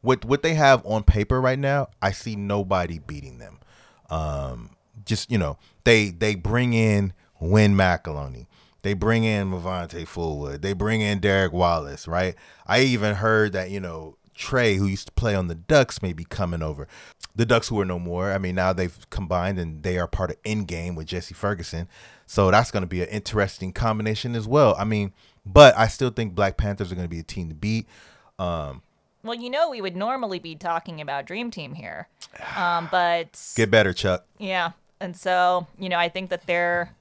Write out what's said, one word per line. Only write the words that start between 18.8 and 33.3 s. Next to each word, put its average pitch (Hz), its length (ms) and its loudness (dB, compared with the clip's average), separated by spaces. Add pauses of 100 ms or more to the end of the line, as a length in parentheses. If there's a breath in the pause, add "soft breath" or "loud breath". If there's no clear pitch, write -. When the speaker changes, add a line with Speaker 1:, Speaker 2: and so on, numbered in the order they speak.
Speaker 1:
combined 90 480 -2
and 78 240 -6
they 90 160 -2
are 85 80 -2
part 87 240 -4
of - 120 -10
Endgame 87 540 -4
with 78 100 -10
Jesse 90 280 -8
Ferguson. 87 540 -6 (380 loud breath)
So 95 240 4
that's 107 200 4
gonna 92 160 -4
be 90 160 -4
an 85 60 -4
interesting 101 640 -4
combination 107 640 -4
as 110 120 -6
well. 135 320 6
I 101 60 -2
mean, 104 280 -2 (340 soft breath)
but 123 320 10
I 110 100 6
still 127 220 -2
think 107 240 -6
Black 98 220 0
Panthers 101 360 -2
are - 20 -6
gonna 90 140 -6
be 82 120 -8
a 82 40 -12
team 87 240 -8
to 78 60 -10
beat. 107 320 -4 (520 loud breath)
Um, 80 440 -6 (400)
Speaker 2:
Well, 233 160 -8
you 247 120 -10
know, 302 200 0
we 240 100 -10
would 185 160 -6
normally 214 440 -4
be 160 160 -14
talking 165 440 -6
about 139 260 -6
Dream 233 240 -8
Team 147 240 -14
here, 90 340 -14 (240)
Speaker 1:
<sighs> - 240 -12
Speaker 2:
um, 175 340 -2
but 170 680 0